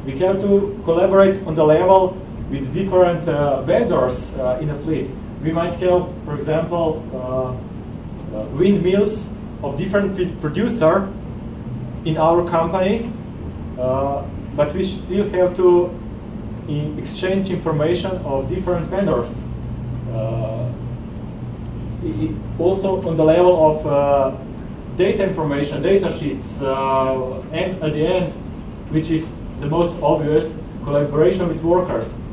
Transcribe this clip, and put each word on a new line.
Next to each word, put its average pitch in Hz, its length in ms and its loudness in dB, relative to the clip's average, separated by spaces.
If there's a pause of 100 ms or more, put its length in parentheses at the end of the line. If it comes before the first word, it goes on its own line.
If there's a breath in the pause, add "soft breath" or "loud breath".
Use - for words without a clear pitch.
We 131 160 -6
have 196 220 4
to 202 420 2
collaborate 190 640 6
on 160 80 -4
the 156 100 4
level 180 540 6 (320)
with 135 240 -6
different, 175 560 4
uh, 143 320 2
vendors, 156 760 2
uh, 127 220 0
in 151 120 -2
a - 80 -4
fleet. 151 320 -4 (320)
We 156 80 0
might 170 220 0
have, 180 360 2 (160)
for 147 100 -6
example, 160 680 -2 (100)
uh, - 1200 -8
uh, 107 100 -6 (120)
windmills 190 720 2 (340)
of 131 160 -6
different 196 400 0
p-, 180 240 -2
producer 180 680 2 (960)
in 156 140 -2
our 170 320 4
company, 185 640 0 (680)
uh, 135 460 -2 (320)
but 147 180 0
we 190 100 -2
still 196 460 -2
have 180 280 2
to 175 360 4 (760)
in-, 147 300 -4
exchange 190 540 -2
information 160 600 0 (140)
of 135 240 -2
different 170 380 -2
vendors. 135 420 0 (800)
Uh, 113 600 -4 (1300)
i-, - 40 -4
i-, - 280 -2 (240)
also 185 480 2
on 160 100 0
the 156 60 4
level 175 300 8 (120)
of, 151 220 2
uh, 143 500 4 (600)
data 190 300 2
information, 143 540 -2
data 180 360 4
sheets, - 440 -6
uh, 135 800 0 (100)
and 180 320 -2
at 156 100 0
the 151 120 0
end, 180 280 0 (580)
which 156 200 0
is 156 220 -2 (260)
the 143 80 -4
most 165 340 0
obvious, 151 540 2 (280)
collaboration 156 680 2
with 156 120 -4
workers. 175 520 2 (200)